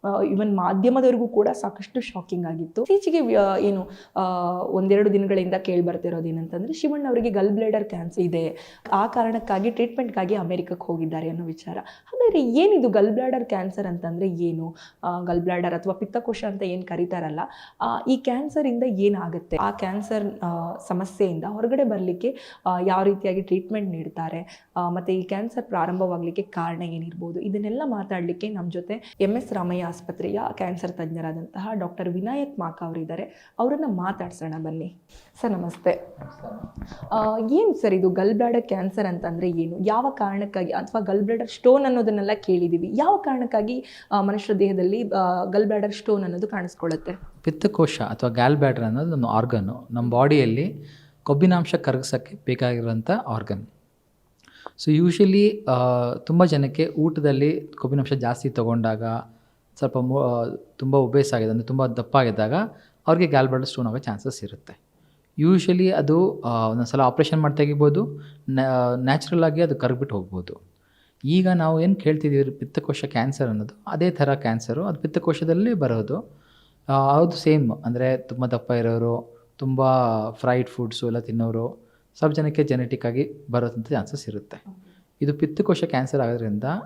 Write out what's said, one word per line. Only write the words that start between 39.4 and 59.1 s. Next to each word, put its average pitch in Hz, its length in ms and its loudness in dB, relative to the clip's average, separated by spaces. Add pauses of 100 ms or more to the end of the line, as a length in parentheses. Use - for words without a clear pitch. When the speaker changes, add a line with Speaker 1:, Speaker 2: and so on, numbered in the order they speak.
Speaker 1:
ಏನು? 165 280 -2
ಯಾವ 220 320 2
ಕಾರಣಕ್ಕಾಗಿ, 202 640 -4
ಅಥವಾ - 300 -4
ಗಲ್ 196 200 0
ಬ್ಲಾಡರ್ 226 260 -2
ಸ್ಟೋನ್ 269 380 4
ಅನ್ನೋದನ್ನೆಲ್ಲ 214 480 0
ಕೇಳಿದೀವಿ, 175 600 0
ಯಾವ 320 220 4
ಕಾರಣಕ್ಕಾಗಿ, 247 680 -2 (280)
ಆ, 202 80 2
ಮನುಷ್ಯರ 208 360 0
ದೇಹದಲ್ಲಿ, 196 520 2
ಆ, 180 360 0
ಗಲ್ 202 220 2
ಬ್ಲಾಡರ್ 208 260 0
ಸ್ಟೋನ್ 208 320 -2
ಅನ್ನೋದು 180 240 -4
ಕಾಣಿಸ್ಕೊಳ್ಳುತ್ತೆ? 180 640 -6 (320)
Speaker 2:
ಪಿತ್ತಕೋಶ 160 560 2
ಅಥವಾ 120 300 -2
ಗ್ಯಾಲ್ 123 260 4
ಬ್ಲಾಡರ್ 131 280 2
ಅನ್ನೋದು 131 260 0
ನಮ್ಮ 135 160 0
ಆರ್ಗನ್ನು, 110 640 0
ನಮ್ಮ 120 200 -2
ಬಾಡಿಯಲ್ಲಿ 135 720 4 (400)
ಕೊಬ್ಬಿನಾಂಶ 170 520 4
ಕರಗಿಸೋಕ್ಕೆ 131 720 -2
ಬೇಕಾಗಿರುವಂಥ 117 640 0
ಆರ್ಗನ್. 110 560 -2 (1160)
So 156 80 4
usually, 190 800 4
ಆ, 123 440 2
ತುಂಬ 170 300 4
ಜನಕ್ಕೆ 147 420 2 (120)
ಊಟದಲ್ಲಿ 151 600 2
ಕೊಬ್ಬಿನಾಂಶ 135 520 -2
ಜಾಸ್ತಿ 123 380 -2
ತೊಗೊಂಡಾಗ, 113 520 0 (760)